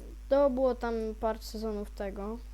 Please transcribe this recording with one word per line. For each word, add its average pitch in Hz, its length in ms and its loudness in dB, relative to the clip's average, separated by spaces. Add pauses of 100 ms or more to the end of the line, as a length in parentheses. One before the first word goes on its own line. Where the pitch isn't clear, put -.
(280)
to 277 220 8
było 254 240 4
tam 233 200 -2 (260)
parę 226 220 0
sezonów 214 480 -6
tego, 202 480 -6 (160)